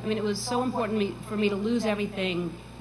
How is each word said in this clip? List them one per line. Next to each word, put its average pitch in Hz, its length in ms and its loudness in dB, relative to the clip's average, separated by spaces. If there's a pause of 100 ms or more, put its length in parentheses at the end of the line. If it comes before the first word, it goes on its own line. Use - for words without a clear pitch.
I - 40 -2
mean, 214 100 2
it 202 60 -2
was 208 180 0
so 247 220 0
important 226 340 0
me, 202 160 2 (140)
for 214 100 -2
me 208 120 4
to 208 60 0
lose 220 300 2
everything 190 640 0 (300)